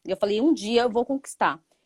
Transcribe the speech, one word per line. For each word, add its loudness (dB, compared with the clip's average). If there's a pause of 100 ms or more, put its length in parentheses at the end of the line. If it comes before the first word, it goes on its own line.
E -6
eu -4
falei, 0
"Um 4
dia 0
eu 2
vou 0
conquistar." -4 (220)